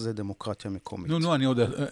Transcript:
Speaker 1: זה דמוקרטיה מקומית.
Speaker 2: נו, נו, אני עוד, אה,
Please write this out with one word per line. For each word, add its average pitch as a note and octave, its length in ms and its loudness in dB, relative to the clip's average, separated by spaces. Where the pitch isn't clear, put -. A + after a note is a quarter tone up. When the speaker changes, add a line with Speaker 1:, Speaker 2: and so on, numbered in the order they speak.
Speaker 1:
זה A2+ 120 -2
דמוקרטיה G2+ 580 -4
מקומית. F#2+ 400 -6
Speaker 2:
נו, E3 80 2
נו, D#3+ 160 2
אני C3+ 100 4
עוד, B2+ 140 4
אה, B2+ 320 2